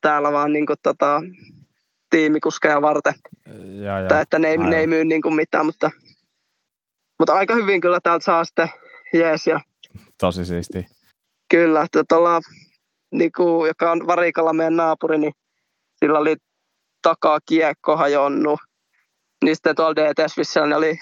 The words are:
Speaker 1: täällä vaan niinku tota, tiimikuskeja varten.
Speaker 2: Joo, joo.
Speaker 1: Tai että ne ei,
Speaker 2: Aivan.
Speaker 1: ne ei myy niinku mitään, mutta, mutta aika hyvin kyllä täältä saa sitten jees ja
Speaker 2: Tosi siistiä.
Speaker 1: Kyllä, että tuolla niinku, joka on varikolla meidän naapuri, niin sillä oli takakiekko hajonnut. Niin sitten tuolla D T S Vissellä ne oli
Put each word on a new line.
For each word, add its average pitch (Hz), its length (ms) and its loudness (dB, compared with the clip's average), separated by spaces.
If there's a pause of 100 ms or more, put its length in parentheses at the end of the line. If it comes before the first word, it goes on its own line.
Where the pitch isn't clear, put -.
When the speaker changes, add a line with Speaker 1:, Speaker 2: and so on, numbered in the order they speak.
Speaker 1:
täällä 147 320 0
vaan 147 200 0
niinku 151 300 -2
tota, 143 400 0 (880)
tiimikuskeja 151 720 0
varten. 151 320 0 (680)
Speaker 2:
Joo, 98 160 -4
joo. 95 100 -4
Speaker 1:
Tai 151 140 2
että 160 160 -2
ne 160 100 0
ei, 160 80 0
Speaker 2:
Aivan. 165 140 -2
Speaker 1:
ne 165 60 0
ei 160 100 0
myy 160 180 0
niinku 160 260 -2
mitään, 156 360 -2
mutta, 160 240 -4 (1300)
mutta 160 160 2
aika 196 200 2
hyvin 202 260 0
kyllä 175 220 0
täältä 170 220 0
saa 170 200 2
sitten 165 240 -2 (440)
jees 165 340 2
ja 156 140 0 (580)
Speaker 2:
Tosi 90 260 -2
siistiä. 87 400 -6 (680)
Speaker 1:
Kyllä, 160 320 2
että 165 260 -2
tuolla 170 320 2 (720)
niinku, 165 540 0
joka 170 260 -2
on 165 140 -4
varikolla 170 460 0
meidän 160 240 0
naapuri, 160 420 0
niin 151 140 -2 (640)
sillä 151 220 2
oli 151 180 0 (680)
takakiekko 160 960 0
hajonnut. 143 640 0 (840)
Niin 160 120 2
sitten 156 200 0
tuolla 160 200 0
D 151 180 2
T 156 160 0
S - 60 -14
Vissellä 151 320 0
ne 147 80 0
oli 160 260 0